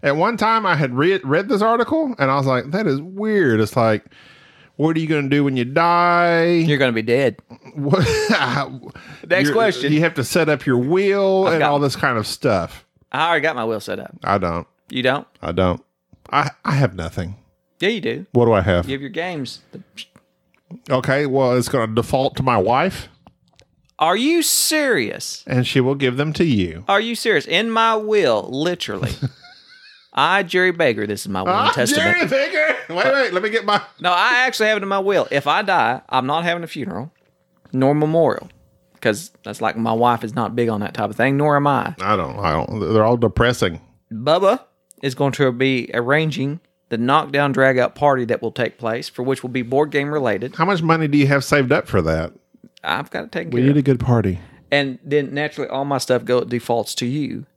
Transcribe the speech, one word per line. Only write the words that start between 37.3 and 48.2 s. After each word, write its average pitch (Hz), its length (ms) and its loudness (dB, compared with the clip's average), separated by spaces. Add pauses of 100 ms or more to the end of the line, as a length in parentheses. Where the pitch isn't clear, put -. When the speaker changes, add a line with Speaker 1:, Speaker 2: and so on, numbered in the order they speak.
Speaker 2:
nor 131 220 4
memorial, 151 540 0 (520)
'cause 98 300 -2 (120)
that's 104 180 -10
like, 110 160 -2
my 113 160 0
wife 117 300 2
is 110 120 -8
not 113 200 -4
big 120 140 0
on 107 120 -2
that 101 120 -6
type 104 160 -4
of 110 60 -10
thing, 135 220 0
nor 147 180 2
am 143 120 2
I. 135 320 -2
Speaker 1:
I 101 160 2
don't, 82 240 -4
I 85 140 0
don't, 82 260 -2 (140)
they're 107 100 4
all 117 140 4
depressing. 117 640 0 (300)
Speaker 2:
Bubba 170 500 2 (420)
is 135 120 -2
going 139 180 0
to 135 180 0
be 127 420 0
arranging 143 680 -2 (300)
the 117 80 -4
knockdown 139 540 0
drag-out 131 440 2
party 135 300 2